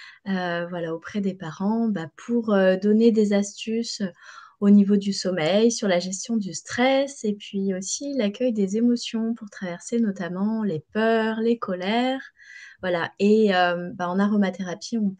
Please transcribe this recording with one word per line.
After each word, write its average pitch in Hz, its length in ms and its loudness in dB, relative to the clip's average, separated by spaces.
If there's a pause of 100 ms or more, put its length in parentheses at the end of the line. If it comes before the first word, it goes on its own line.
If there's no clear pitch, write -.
(280)
euh, 175 400 -2
voilà, 165 280 -6
auprès 202 260 -8
des 190 140 -4
parents, 196 540 -4
bah, 165 180 -4 (100)
pour, 226 360 -2
euh, 190 240 6
donner 214 340 4
des 208 220 2
astuces 220 680 -4 (580)
au 202 100 4
niveau 202 260 8
du 202 160 0
sommeil, 190 600 2
sur 226 160 -4
la 180 120 4
gestion 190 380 -4
du 190 160 -4
stress 269 680 0
et 208 100 -2
puis 196 400 -4
aussi 233 420 -8
l'accueil 233 380 0
des 202 240 0
émotions 233 560 0
pour 220 160 -12
traverser 180 500 -6
notamment 196 600 -2
les 170 200 -2 (120)
peurs, 220 480 0
les 233 160 2
colères. 233 640 -2 (600)
Voilà. 175 360 -2
Et, 208 380 4
euh, 175 400 2
bah, 180 120 -4
en 185 120 0
aromathérapie, 196 800 -2
on 196 200 -2